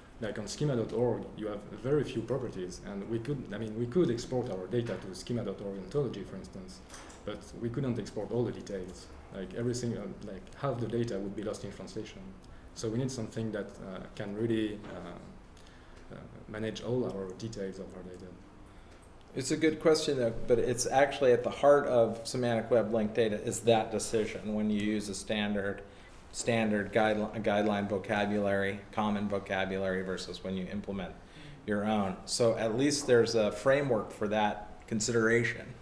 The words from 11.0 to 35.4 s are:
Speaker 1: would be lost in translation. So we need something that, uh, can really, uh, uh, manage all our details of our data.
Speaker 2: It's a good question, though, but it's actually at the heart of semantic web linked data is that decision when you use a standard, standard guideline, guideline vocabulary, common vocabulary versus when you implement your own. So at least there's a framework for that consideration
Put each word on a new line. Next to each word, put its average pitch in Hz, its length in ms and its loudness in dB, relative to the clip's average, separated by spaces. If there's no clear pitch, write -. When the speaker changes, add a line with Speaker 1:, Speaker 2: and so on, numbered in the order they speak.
Speaker 1:
would 101 160 -4
be 107 80 -8
lost 104 220 -6
in 98 80 -8
translation. 98 480 -10
So 113 120 -2
we 110 100 0
need 131 120 0
something 110 420 -4
that, 101 140 -4
uh, 95 340 -12
can 101 220 -6
really, 110 420 0
uh, - 1200 -16
uh, - 20 -12
manage 107 340 -6
all 120 220 0
our 95 340 -6
details 98 400 -6
of 92 80 -10
our 90 60 -12
data. 90 240 -12
Speaker 2:
It's 135 160 -2
a 156 60 2
good 156 240 4
question, 156 380 4
though, 117 160 2
but 120 120 8
it's 120 280 2
actually 139 460 6
at 117 100 6
the 110 80 0
heart 143 360 8
of 113 380 4
semantic 120 460 0
web 110 240 6
linked 107 200 2
data 107 280 4
is 113 180 -2
that 113 300 6
decision 107 640 0
when 107 160 2
you 104 100 2
use 104 280 0
a 95 60 -4
standard, 104 680 -2
standard 104 640 2
guideline, 107 500 2
guideline 104 460 2
vocabulary, 101 920 2
common 104 360 0
vocabulary 95 720 0
versus 92 420 -6
when 95 120 -4
you 92 140 -4
implement 98 420 -6
your 104 180 0
own. 101 320 2
So 117 320 4
at 110 180 0
least 143 300 2
there's 117 280 8
a 107 160 6
framework 135 600 2
for 107 160 -2
that 107 580 0
consideration 117 800 2